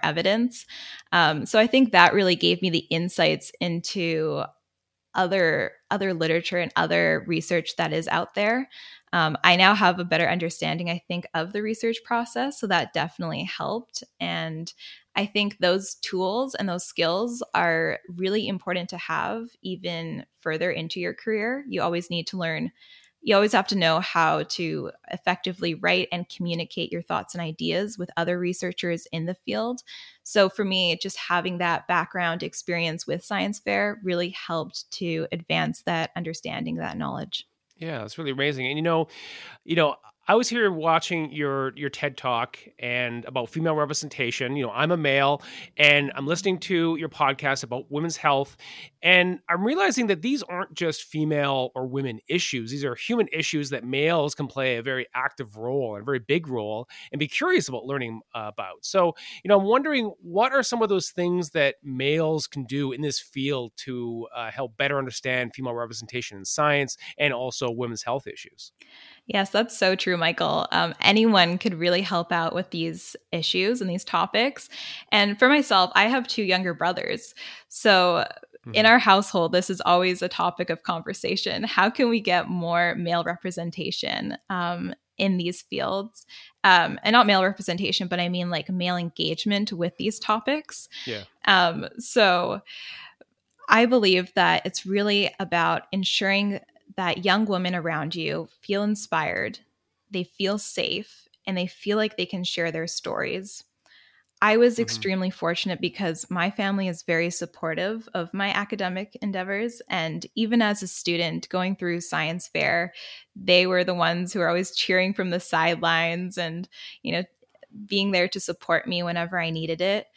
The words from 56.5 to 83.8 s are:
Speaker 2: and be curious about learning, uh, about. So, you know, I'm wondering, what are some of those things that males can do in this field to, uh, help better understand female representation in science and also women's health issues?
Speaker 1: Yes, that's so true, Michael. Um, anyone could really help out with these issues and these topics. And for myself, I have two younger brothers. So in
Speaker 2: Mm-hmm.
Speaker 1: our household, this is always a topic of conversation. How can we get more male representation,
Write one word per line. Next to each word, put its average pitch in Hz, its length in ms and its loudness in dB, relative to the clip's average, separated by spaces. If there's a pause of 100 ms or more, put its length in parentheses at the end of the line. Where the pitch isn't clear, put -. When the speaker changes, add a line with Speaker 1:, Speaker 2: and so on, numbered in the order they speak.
Speaker 2:
and 147 80 -8
be 151 80 -2
curious 330 420 0
about 123 180 -8
learning, 120 340 -6 (140)
uh, 110 180 -8
about. 92 320 -12
So, 175 300 2 (280)
you 180 60 -4
know, 202 100 8
I'm 196 80 2
wondering, 254 540 2
what 196 320 2
are 269 100 4
some 220 200 -2
of 214 80 2
those 190 180 0
things 175 440 0
that 143 300 2
males 147 640 0
can 139 180 -8
do 135 280 -2
in 123 80 -8
this 147 180 -2
field 135 600 -4
to, 117 580 -8
uh, 113 140 -6
help 123 260 -8
better 139 220 2
understand 127 560 -2
female 131 180 -6
representation 117 640 -8
in 95 80 -14
science 143 540 0 (180)
and 147 160 2
also 123 380 -4
women's 117 320 -4
health 131 240 -4
issues? - 460 -18 (520)
Speaker 1:
Yes, 196 260 -2
that's 233 260 0
so 190 180 4
true, 185 220 0
Michael. 165 560 0
Um, 170 300 0
anyone 196 560 6
could 190 160 0
really 175 260 2
help 175 320 -2
out 165 220 0
with 185 160 -4
these 165 440 -6 (160)
issues 190 520 0
and 185 60 -2
these 180 140 -2
topics. 208 680 -2 (420)
And 208 260 4
for 254 120 8
myself, 220 440 6
I 196 100 8
have 247 220 2
two - 160 -2
younger 185 320 2
brothers. - 600 -2 (340)
So 180 560 6 (480)
in 214 120 6
Speaker 2:
Mm-hmm. - 20 8
Speaker 1:
our 233 120 10
household, 190 540 6
this 180 160 4
is 180 140 -2
always 180 400 4
a 180 60 0
topic 175 420 -2
of 170 120 -6
conversation. - 800 -4
How 214 280 2
can 247 180 2
we 233 120 2
get 180 280 2
more 170 460 0
male 170 280 0
representation, 170 1160 -6 (100)